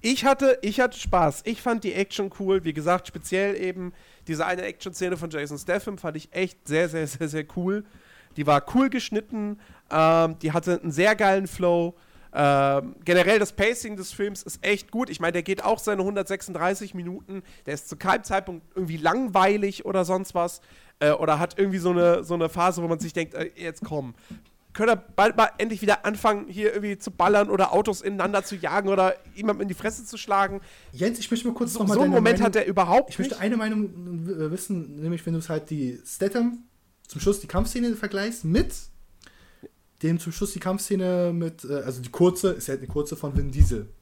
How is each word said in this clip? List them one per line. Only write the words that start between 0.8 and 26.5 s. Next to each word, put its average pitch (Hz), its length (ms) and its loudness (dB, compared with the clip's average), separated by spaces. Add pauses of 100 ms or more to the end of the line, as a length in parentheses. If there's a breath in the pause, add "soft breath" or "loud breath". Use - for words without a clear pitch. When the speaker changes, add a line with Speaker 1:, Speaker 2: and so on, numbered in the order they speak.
Speaker 1:
Spaß. 165 460 2
Ich 226 160 -6
fand 233 220 -2
die 196 100 -2
Action 196 460 -2
cool. 190 240 0
Wie 160 100 -4
gesagt, 170 340 0
speziell 190 520 -4
eben 180 340 -6 (340 soft breath)
diese 160 180 -2
eine 180 160 -2
Action-Szene 180 560 -6
von 160 140 -8
Jason 147 260 -6
Statham 190 400 -4
fand 156 200 -8
ich - 160 -14
echt - 340 -6
sehr, 156 200 2
sehr, 156 200 -4
sehr, 151 200 -6
sehr 151 180 -6 (100)
cool. 190 280 -2 (520 soft breath)
Die 143 100 -4
war 143 180 4 (120)
cool 262 160 6
geschnitten. 214 680 -4 (300 loud breath)
Ähm, 160 500 4
die 156 120 -2
hatte 175 280 0
einen 160 120 -4
sehr 185 240 4
geilen 196 320 2
Flow. 175 480 0 (380 soft breath)
Ähm, 139 720 2
generell 180 360 4
das 208 140 0
Pacing 214 420 -2
des 190 160 -12
Films 196 320 -6
ist - 200 -12
echt 202 280 -2
gut. 233 180 -2
Ich 147 100 -10
meine, 170 140 0
der 175 100 -2
geht 190 200 -4
auch 214 160 2
seine 196 240 0
hundertsechsunddreißig 196 920 -4
Minuten. 185 480 -10 (240 soft breath)
Der 143 80 -6
ist - 160 -12
zu 156 60 -10
keinem 190 280 0
Zeitpunkt 190 400 -4 (120)
irgendwie 165 220 -4
langweilig 196 880 2
oder 190 200 0
sonst 185 300 -2
was. 175 260 -2 (380 soft breath)
Äh, 147 120 6
oder 151 280 2
hat 175 180 -2
irgendwie 196 220 2
so 170 100 2
eine, 175 340 6
so 170 120 -4
eine 165 140 0
Phase, 175 340 0
wo 170 40 -2
man 165 120 0
sich 165 140 -8
denkt, 165 200 -4
äh, 160 220 -6
jetzt 165 280 -10
komm. 135 300 -6 (600 loud breath)
Könnt 226 180 2
ihr 220 60 6
bald - 380 2
mal 220 220 4
endlich 220 240 -4
wieder 208 240 2
anfangen, 208 420 0
hier 208 240 0